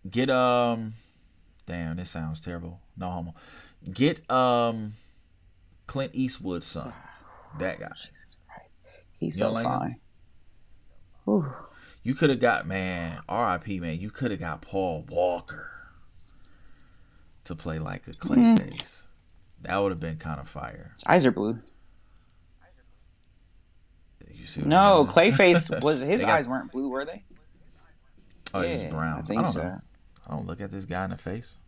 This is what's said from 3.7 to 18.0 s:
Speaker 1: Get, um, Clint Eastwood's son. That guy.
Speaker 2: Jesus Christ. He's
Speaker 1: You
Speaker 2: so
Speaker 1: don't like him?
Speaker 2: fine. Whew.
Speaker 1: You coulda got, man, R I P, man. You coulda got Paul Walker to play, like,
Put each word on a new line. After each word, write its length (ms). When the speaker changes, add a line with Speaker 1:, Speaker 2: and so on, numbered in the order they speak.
Speaker 1:
Get, 380
um, 640
Clint 300
Eastwood's 500
son. 280
That 220
guy. 160
Speaker 2:
Jesus 420
Christ. 220
He's 160
Speaker 1:
You 40
Speaker 2:
so 80
Speaker 1:
don't 80
like 100
him? 140
Speaker 2:
fine. 200
Whew. 260
Speaker 1:
You 100
coulda 220
got, 320
man, 600
R 200
I 100
P, 220
man. 200
You 120
coulda 260
got 240
Paul 480
Walker 600
to 100
play, 240
like, 280